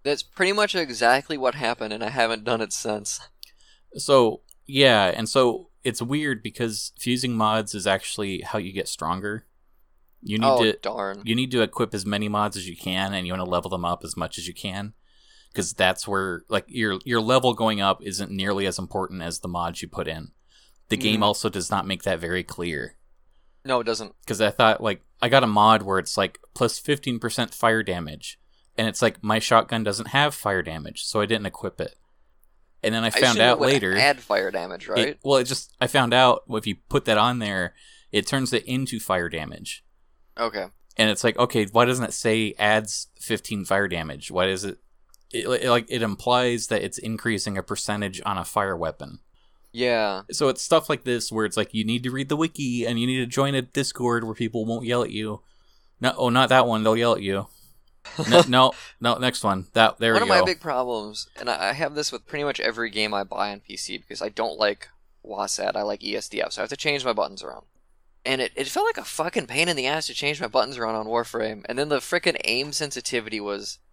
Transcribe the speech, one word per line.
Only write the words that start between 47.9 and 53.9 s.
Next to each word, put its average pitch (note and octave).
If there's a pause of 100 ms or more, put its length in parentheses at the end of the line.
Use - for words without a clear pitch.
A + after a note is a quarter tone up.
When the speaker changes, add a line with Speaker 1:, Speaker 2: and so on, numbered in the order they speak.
Speaker 2:
on G2
a E2
fire G2
weapon." D#2 (540)
Speaker 1:
Yeah. A2+
Speaker 2:
So C#3+
it's -
stuff -
like D3
this A#2+
where A2
it's G2
like, G#2+
you A2
need A#2+
to B2
read C3+
the D3+
wiki C#3
and A#2
you B2
need C3
to B2+
join C3+
a C3
Discord A#2+